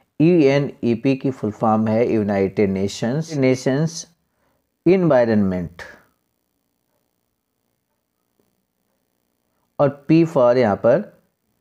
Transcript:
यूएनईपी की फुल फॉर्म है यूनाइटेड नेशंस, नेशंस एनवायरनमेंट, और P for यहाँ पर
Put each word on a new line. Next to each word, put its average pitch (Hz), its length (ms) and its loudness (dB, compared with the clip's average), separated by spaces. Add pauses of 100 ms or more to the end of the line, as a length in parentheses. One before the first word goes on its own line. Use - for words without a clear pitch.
(220)
यूएनईपी 135 960 0
की 135 160 -6
फुल 110 200 -8
फॉर्म 110 360 -2
है 110 260 0
यूनाइटेड 101 560 -2
नेशंस, 113 640 -6
नेशंस 135 720 -2 (800)
एनवायरनमेंट, 113 960 0 (4000)
और 143 320 -2
P 165 140 6
for 123 300 2
यहाँ 110 200 2
पर 123 240 2 (600)